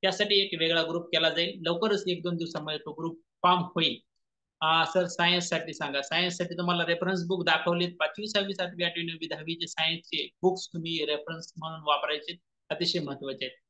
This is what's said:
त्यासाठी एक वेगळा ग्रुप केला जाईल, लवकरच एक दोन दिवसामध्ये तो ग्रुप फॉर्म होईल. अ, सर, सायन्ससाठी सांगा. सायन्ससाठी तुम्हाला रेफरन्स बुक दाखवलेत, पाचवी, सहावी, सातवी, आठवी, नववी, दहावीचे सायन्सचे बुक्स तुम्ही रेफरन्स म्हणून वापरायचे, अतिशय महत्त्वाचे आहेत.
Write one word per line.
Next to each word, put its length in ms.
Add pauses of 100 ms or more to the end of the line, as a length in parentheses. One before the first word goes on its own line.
त्यासाठी 380
एक 180
वेगळा 240
ग्रुप 240
केला 240
जाईल, 360
लवकरच 420
एक 140
दोन 140
दिवसामध्ये 420
तो 140
ग्रुप 300 (200)
फॉर्म 160
होईल. 380 (640)
अ, 240
सर, 220
सायन्ससाठी 640
सांगा. 300
सायन्ससाठी 520
तुम्हाला 320
रेफरन्स 400
बुक 200
दाखवलेत, 540
पाचवी, 280
सहावी, 260
सातवी, 300
आठवी, 180
नववी, 240
दहावीचे 400
सायन्सचे 640 (140)
बुक्स 300
तुम्ही 340
रेफरन्स 520
म्हणून 220
वापरायचे, 560 (320)
अतिशय 320
महत्त्वाचे 440
आहेत. 120 (140)